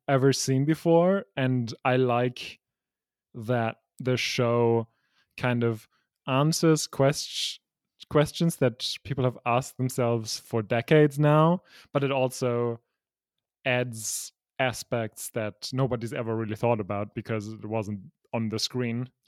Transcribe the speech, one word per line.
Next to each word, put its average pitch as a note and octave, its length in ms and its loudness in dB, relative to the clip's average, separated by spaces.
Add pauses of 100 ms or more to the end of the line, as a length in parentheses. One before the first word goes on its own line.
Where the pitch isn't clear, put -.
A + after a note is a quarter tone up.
ever C3+ 240 6
seen C3+ 320 0
before. E3+ 640 2 (100)
And B2+ 380 0 (100)
I B2+ 140 4
like B2 640 -2 (720)
that A#2 420 -2 (240)
the B2+ 160 0
show A#2 720 2 (480)
kind A#2+ 300 0
of A2+ 240 -4 (380)
answers D#3 600 2
quest-, - 720 -2 (500)
questions D3+ 480 0
that - 460 -2
people C3 200 -4
have B2 220 0
asked A#2+ 320 -2
themselves A#2+ 640 -2
for - 220 -4
decades C#3 580 4
now, D#3 420 4 (320)
but C#3+ 100 0
it C3+ 80 0
also A#2+ 680 -2 (840)
adds B2 680 -2 (280)
aspects A#2 720 -4
that G#2+ 400 -8
nobody's B2 400 -2
ever A2+ 220 -4
really A2 200 -4
thought A#2 240 2
about G2+ 360 -6
because A2 340 -6
it G#2+ 160 -14
wasn't G#2+ 340 -4 (340)
on A2+ 160 -2
the G#2+ 100 -4
screen. B2 500 -4 (180)